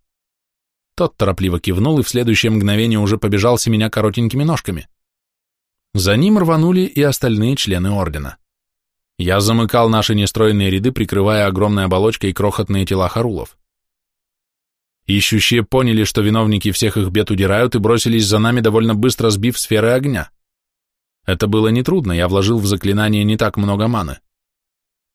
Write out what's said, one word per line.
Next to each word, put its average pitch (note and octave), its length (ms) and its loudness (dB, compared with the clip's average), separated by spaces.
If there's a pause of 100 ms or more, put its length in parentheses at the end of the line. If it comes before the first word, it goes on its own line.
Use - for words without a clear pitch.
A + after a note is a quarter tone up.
(960)
тот E3+ 220 -2
торопливо F#2+ 420 0
кивнул A#2 400 0
и A#2+ 40 2
в - 60 -6
следующее A#2 420 0
мгновение G#2+ 480 0
уже G#2 180 0
побежал, G#2+ 400 0
семеня A2 320 0
коротенькими A2 540 -2
ножками. A2+ 440 -4 (1080)
За G2 240 0
ним G3+ 220 4
рванули E3+ 420 2
и C#3+ 200 -2
остальные B2+ 540 0
члены F#2+ 360 -2
ордена. D#2 460 -6 (800)
Я F2+ 200 0
замыкал A2+ 500 2
наши A2 260 0
нестройные G#2 560 0
ряды, G2+ 200 0
прикрывая G#2 540 0
огромной G2 400 0
оболочкой F#2+ 480 0
крохотные G2 520 -2
тела F#2 240 0
Харулов. A2 480 -6 (1500)
Ищущие G#2 580 0
поняли, A#2 400 0
что G#2+ 180 -2
виновники G#2+ 500 0
всех G#2+ 260 -2
их F#2+ 120 0
бед G#2 200 0
удирают, G#2 460 0
и A2+ 40 2
бросились A2+ 460 2
за G#2+ 140 2
нами, A#2 220 2
довольно A2 340 2
быстро A#2 340 0
сбив G#2 300 -2
сферы A2 300 0
огня. B2+ 420 -2 (960)
Это F#2+ 220 -2
было A2 200 2
нетрудно, B2 460 0
я F2 140 0
вложил G2 320 2
в G2+ 60 -2
заклинание G#2 580 0
не G#2+ 140 0
так G#2+ 200 -2
много G2+ 300 0
маны. F#2+ 320 -4 (960)